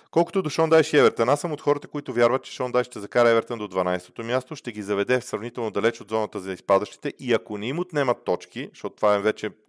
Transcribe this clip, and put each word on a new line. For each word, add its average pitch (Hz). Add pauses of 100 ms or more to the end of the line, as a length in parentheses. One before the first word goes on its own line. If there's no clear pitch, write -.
(120)
Колкото 170
до 156
Шон 165
Дайш 160
и 147
Евертън, 117
аз 143
съм 165
от 147
хората, 143
които 143
вярват, 120
че -
Шон 127
Дайш 123
ще -
закара 117
Евертън 117
до 107
дванайсетото 92
място, 123
ще -
ги 104
заведе 104
сравнително 113
далеч 101
от 107
зоната 107
за 95
изпадащите 101
и 127
ако 104
не 104
им 143
отнемат 147
точки, 107
защото -
това 104
е 101
вече 107 (180)